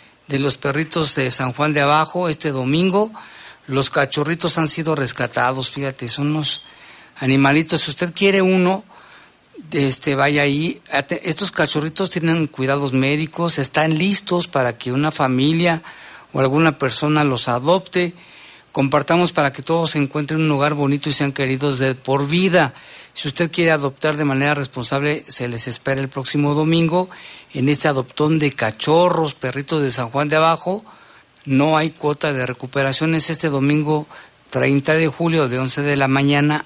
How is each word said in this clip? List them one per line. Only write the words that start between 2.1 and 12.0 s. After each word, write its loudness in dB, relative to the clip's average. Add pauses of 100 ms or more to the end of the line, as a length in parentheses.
este -2
domingo. 2 (540)
Los 0
cachorritos -2
han 0
sido -2
rescatados, -2
fíjate, -8
son -2
unos -2 (560)
animalitos. 2
Si -4
usted -4
quiere 2
uno, 2 (880)
este, -2
vaya 2
ahí. 0 (100)
Ate-, -4
estos -2
cachorritos -2